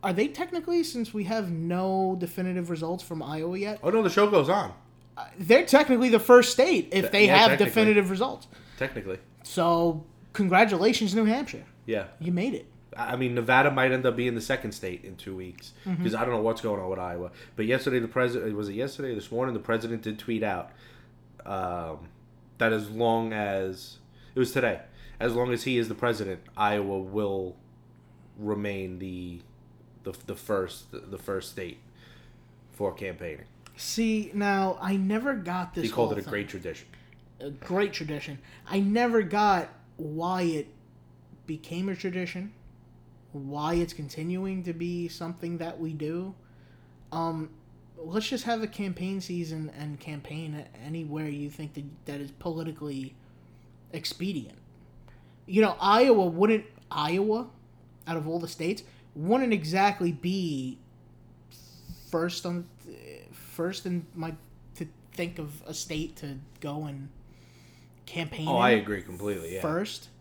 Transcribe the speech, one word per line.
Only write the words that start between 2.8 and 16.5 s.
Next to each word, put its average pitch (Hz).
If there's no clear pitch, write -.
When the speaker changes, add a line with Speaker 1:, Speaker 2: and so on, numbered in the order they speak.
Speaker 1:
from 160
Iowa 160
yet? 202
Speaker 2:
Oh, 170
no, 220
the 196
show 202
goes 165
on. 175
Speaker 1:
Uh, -
they're 220
technically 262
the 233
first 247
state 277
if 196
Speaker 2:
Th-, -
Speaker 1:
they 208
Speaker 2:
yeah, 185
Speaker 1:
have 220
Speaker 2:
technically. 277
Speaker 1:
definitive 214
results. 196
Speaker 2:
Technically. 98
Speaker 1:
So, 170
congratulations, 196
New 220
Hampshire. 233
Speaker 2:
Yeah. 104
Speaker 1:
You 165
made 185
it. -
Speaker 2:
I, 120
I -
mean, 123
Nevada 127
might 131
end 127
up 117
being 123
the 113
second 113
state 90
in 92
two 95
weeks, 92
Speaker 1:
Mm-hmm. 180
Speaker 2:
'cause 107
I 110
don't 123
know 110
what's 110